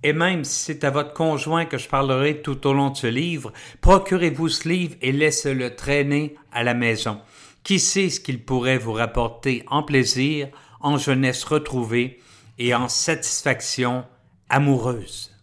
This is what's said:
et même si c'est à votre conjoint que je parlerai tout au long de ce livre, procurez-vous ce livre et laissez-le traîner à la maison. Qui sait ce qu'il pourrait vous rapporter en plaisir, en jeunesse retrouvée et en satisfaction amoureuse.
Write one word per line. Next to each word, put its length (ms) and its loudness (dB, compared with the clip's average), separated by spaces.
et 100 2
même 300 0
si 220 -4
c'est 180 -6
à 60 2
votre 240 -2
conjoint 520 0
que 120 -6
je 100 -8
parlerai 540 0
tout 260 -4
au 60 4
long 160 2
de 80 -6
ce 100 -2
livre, 460 -4
procurez-vous 680 4
ce 180 -4
livre 340 -2
et 100 0
laissez-le 640 0
traîner 600 0
à 120 -4
la 100 2
maison. 480 -2
Qui 160 2
sait 300 2
ce 100 -6
qu'il 240 -6
pourrait 340 0
vous 140 -4
rapporter 760 -2
en 160 0
plaisir, 680 0
en 160 2
jeunesse 480 0
retrouvée 760 -2
et 160 2
en 140 0
satisfaction 1120 -2
amoureuse. 800 2